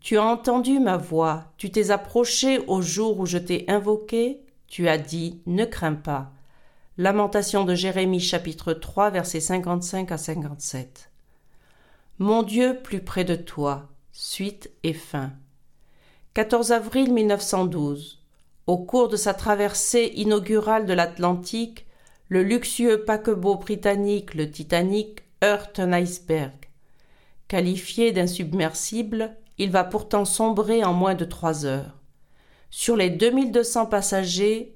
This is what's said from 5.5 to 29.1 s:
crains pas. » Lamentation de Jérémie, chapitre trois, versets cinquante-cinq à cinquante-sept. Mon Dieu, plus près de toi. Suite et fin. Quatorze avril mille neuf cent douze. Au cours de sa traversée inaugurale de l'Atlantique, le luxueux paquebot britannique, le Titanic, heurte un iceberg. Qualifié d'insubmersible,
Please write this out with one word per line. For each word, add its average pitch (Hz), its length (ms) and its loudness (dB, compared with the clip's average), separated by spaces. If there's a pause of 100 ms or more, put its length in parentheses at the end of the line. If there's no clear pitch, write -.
crains 170 300 -4
pas. » 143 380 -8 (680)
Lamentation 202 680 2
de 180 120 2
Jérémie, 185 420 0
chapitre 170 540 -4
trois, 202 380 0
versets 180 280 -4
cinquante-cinq 180 720 -4
à 160 80 -6
cinquante-sept. 147 960 -10 (1040)
Mon 214 240 2
Dieu, 247 400 0
plus 185 220 -8
près 185 200 -2
de 175 120 0
toi. 147 520 -6 (220)
Suite - 600 -10 (100)
et 160 120 -2
fin. 135 360 -8 (1040)
Quatorze 233 380 2
avril 247 400 2
mille 220 160 4
neuf 202 120 2
cent 185 260 0
douze. 147 580 -6 (420)
Au 180 120 2
cours 240 280 2
de 208 100 -2
sa 208 160 0
traversée 208 840 0
inaugurale 214 680 2
de 185 60 0
l'Atlantique, 180 920 -2 (440)
le 185 120 4
luxueux 220 600 2
paquebot 208 520 0
britannique, 202 800 0
le 151 160 -2
Titanic, 190 680 -2 (240)
heurte 208 340 2
un 185 140 2
iceberg. 165 600 -2 (960)
Qualifié 185 640 0
d'insubmersible, 190 1200 -2 (220)